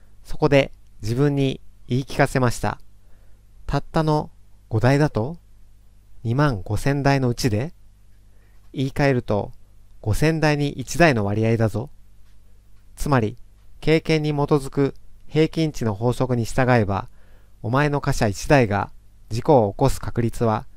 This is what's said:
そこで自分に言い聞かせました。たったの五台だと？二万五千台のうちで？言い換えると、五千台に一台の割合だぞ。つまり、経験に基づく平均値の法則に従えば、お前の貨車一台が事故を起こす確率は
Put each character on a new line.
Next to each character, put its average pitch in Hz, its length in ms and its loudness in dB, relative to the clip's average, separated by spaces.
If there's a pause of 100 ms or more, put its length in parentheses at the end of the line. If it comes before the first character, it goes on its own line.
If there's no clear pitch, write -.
(240)
そ - 140 -4
こ 151 100 2
で 139 240 4 (300)
自 110 120 -2
分 143 220 0
に 135 240 -2 (260)
言 123 120 -2
い 139 80 -4
聞 - 100 -10
か 143 100 4
せ 135 140 0
ま 123 100 2
し - 80 -4
た。 - 220 -4 (840)
た 143 120 -2
っ - 140 -6
た 165 100 2
の 156 280 0 (400)
五 110 100 -2
台 135 180 4
だ 147 120 2
と？ 135 260 -4 (840)
二 117 120 -2
万 135 300 2
五 104 140 -2
千 139 240 0
台 139 180 2
の 127 80 0
う 120 60 0
ち 127 160 -2
で？ 113 240 -4 (1000)
言 135 140 -4
い 135 60 -8
換 147 160 2
え 135 40 4
る 123 100 0
と、 101 300 -4 (480)
五 107 140 -2
千 156 260 2
台 151 160 2
に 143 140 -2
一 - 260 -10
台 165 160 6
の 107 140 2
割 104 200 0
合 113 120 2
だ 113 100 2
ぞ。 120 220 -6 (1040)
つ - 160 -4
ま 131 100 4
り、 110 160 -2 (440)
経 156 200 2
験 160 220 0
に 151 80 -2
基 147 40 -2
づ 143 360 0
く 139 240 0 (340)
平 156 200 2
均 160 220 -2
値 - 140 -4
の 110 100 0
法 117 180 0
則 127 220 0
に 117 100 0
従 127 280 0
え 113 120 4
ば、 95 240 -4 (540)
お 117 80 -6
前 143 180 2
の 143 120 -2
貨 139 140 -2
車 123 120 2
一 - 220 -4
台 135 180 6
が 98 240 -2 (380)
事 113 140 -6
故 123 260 4
を 98 40 -6
起 - 40 -12
こ 135 140 2
す - 100 0
確 - 220 -4
率 117 220 -2
は 113 220 -2 (100)